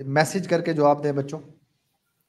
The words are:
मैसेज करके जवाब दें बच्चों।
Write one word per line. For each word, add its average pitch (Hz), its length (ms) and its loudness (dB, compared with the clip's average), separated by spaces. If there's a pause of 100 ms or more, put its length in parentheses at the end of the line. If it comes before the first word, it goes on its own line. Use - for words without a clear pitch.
मैसेज 156 420 0
करके 170 280 0
जवाब 147 280 4
दें 143 140 -2
बच्चों। 143 240 -6 (880)